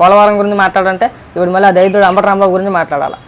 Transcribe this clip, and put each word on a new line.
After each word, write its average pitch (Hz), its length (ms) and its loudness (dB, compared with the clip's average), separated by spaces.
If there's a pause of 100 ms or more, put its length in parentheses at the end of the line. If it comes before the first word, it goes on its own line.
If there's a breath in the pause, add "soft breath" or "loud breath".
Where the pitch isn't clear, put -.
పోలవరం 208 380 4
గురించి 208 180 -2
మాట్లాడంటే 190 500 -2
ఇప్పుడు - 440 -6
మళ్ళీ 190 180 2
ఆ 190 40 2
దైత్యుడు 190 320 2
అంబటి 190 220 0
రాంబాబు 196 240 0
గురించి 185 200 -2
మాట్లాడాలి. 147 440 -4 (140)